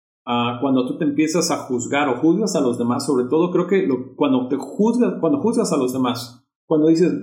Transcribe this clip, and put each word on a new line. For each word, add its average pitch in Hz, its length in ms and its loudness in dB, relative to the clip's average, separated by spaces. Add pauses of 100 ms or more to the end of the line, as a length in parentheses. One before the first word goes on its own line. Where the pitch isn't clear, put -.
(260)
ah, 120 360 -2
cuando 131 260 0
tú - 120 -8
te 151 60 -2
empiezas 151 460 0
a 143 60 -2
juzgar 139 500 -2
o 123 100 -2
juzgas 175 380 2
a 151 60 2
los 120 160 0
demás, 120 280 -2
sobre 123 220 0
todo 165 240 2
creo 180 160 0
que 190 200 2
lo, 127 280 -4
cuando 131 320 2
te 147 100 -2
juzgas, 220 600 0
cuando 147 220 0
juzgas 208 320 0
a 151 40 0
los 127 140 0
demás, 127 560 -4 (180)
cuando 156 220 2
dices, 165 240 4 (100)